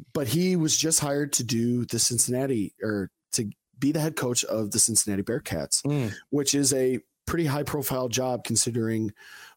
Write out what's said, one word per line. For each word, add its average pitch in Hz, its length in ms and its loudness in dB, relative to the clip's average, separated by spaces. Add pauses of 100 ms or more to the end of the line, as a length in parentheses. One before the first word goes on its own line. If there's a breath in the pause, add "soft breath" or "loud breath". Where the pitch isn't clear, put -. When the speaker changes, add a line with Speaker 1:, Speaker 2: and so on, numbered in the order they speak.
(140)
Speaker 1:
but 143 140 0
he 180 300 2
was 156 180 2
just 160 240 2
hired 143 340 0
to 131 120 2
do 120 400 2
the 117 140 -2
Cincinnati, 123 840 0
or 101 300 -2 (220)
to 110 160 -2 (300)
be 135 140 2
the 160 80 2
head 156 160 -2
coach 123 260 0
of 107 280 -2
the 113 80 -2
Cincinnati 104 440 2
Bearcats, 98 600 -2
Speaker 2:
Mm. 139 300 0 (180 loud breath)
Speaker 1:
which 139 220 0
is 143 200 2
a 131 260 2 (280)
pretty 170 200 0
high-profile 135 600 -2
job 123 360 -2
considering, 113 680 0 (460 loud breath)